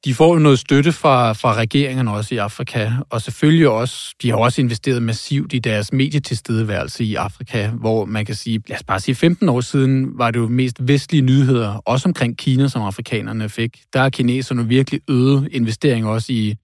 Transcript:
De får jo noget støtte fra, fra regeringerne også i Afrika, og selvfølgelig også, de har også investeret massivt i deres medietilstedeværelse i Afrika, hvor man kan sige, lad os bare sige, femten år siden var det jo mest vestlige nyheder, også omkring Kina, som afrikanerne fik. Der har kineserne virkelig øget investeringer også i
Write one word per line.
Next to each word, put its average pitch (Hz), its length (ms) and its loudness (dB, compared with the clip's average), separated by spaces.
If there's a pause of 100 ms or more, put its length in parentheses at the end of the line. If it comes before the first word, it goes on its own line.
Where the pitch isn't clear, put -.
De 131 100 -2
får 160 200 6
jo 165 40 4
noget 147 200 6
støtte 143 340 2
fra, 123 400 2
fra 107 220 0
regeringerne 127 580 -2
også 107 220 -6
i 117 40 -4
Afrika, 107 520 -4 (200)
og 117 120 -4
selvfølgelig 151 460 4
også, 117 540 -4
de 123 80 0
har 113 60 2
også 117 240 2
investeret 120 420 0
massivt 117 500 -4
i 127 60 0
deres 107 340 -2
medietilstedeværelse 117 1120 -2
i 107 100 -2
Afrika, 104 540 -6
hvor 113 360 -2
man 107 200 -4
kan 107 100 -8
sige, 110 340 -4
lad 117 80 -10
os - 60 -12
bare 98 180 -4
sige, 131 140 0
femten 170 340 2
år 123 120 2
siden 131 580 0
var 120 120 0
det 117 80 -2
jo 113 100 0
mest 123 400 -2
vestlige 143 340 2
nyheder, 131 460 4
også 110 400 -2
omkring 120 280 -2
Kina, 135 320 2
som 127 140 -4
afrikanerne 107 680 -6
fik. 117 300 -6 (140)
Der 131 80 2
har 131 80 4
kineserne 123 600 -2
virkelig 131 320 2 (100)
øget 135 400 4
investeringer 113 580 0
også 113 240 -2
i 107 320 0